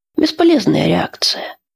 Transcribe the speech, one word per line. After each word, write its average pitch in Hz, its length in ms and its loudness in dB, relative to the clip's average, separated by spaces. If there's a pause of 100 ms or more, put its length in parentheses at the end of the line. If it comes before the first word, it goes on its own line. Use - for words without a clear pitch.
(180)
Бесполезная 277 720 2
реакция. - 720 -4 (180)